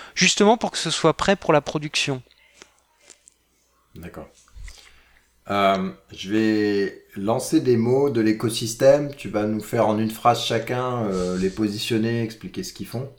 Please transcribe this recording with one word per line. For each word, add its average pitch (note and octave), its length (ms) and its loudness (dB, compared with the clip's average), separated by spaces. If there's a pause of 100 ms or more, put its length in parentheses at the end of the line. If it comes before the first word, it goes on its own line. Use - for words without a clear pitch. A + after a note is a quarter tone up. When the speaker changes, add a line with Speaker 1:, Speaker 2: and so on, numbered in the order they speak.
(160)
Speaker 1:
justement G3+ 400 4
pour G#3 160 -4
que - 60 -8
ce D#3+ 120 -4
soit D#3 240 2
prêt G3 220 0
pour - 160 0
la D3 80 6
production. D3 600 -4 (1700)
Speaker 2:
D'accord. E2 320 -16 (1200)
Euh, G2 420 2 (260)
je F#2 140 -10
vais G#2+ 720 0 (120)
lancer A#2 460 0
des B2+ 160 4
mots C3 340 2
de A#2 100 0
l'écosystème. B2 960 2
Tu - 140 -12
vas G#2 160 -2
nous G#2+ 180 -2
faire A2+ 240 0
en G#2+ 120 2
une A2 120 0
phrase A#2 320 2
chacun, B2 600 -4
euh, F#2 340 -2
les F#2+ 120 0
positionner, A2 720 -2
expliquer A2 420 -8
ce - 80 -12
qu'ils - 160 -12
font. A#2+ 200 -8 (100)